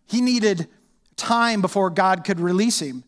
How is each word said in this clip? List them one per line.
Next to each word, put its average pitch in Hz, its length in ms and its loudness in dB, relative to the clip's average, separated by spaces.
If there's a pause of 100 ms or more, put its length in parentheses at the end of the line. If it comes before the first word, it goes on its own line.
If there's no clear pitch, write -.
He 233 140 0
needed 214 460 0 (500)
time 233 440 0
before 185 280 0
God 185 340 2
could 190 160 -2
release 185 400 0
him. 127 280 -8